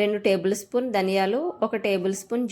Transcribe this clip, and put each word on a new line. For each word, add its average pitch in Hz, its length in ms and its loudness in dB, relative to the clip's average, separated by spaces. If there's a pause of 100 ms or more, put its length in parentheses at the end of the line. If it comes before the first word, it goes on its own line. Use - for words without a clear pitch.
రెండు 208 260 0
టేబుల్ 190 340 2
స్పూన్ 247 340 -2
ధనియాలు, 196 460 2 (260)
ఒక 220 180 -2
టేబుల్ 190 360 0
స్పూన్ 240 320 -4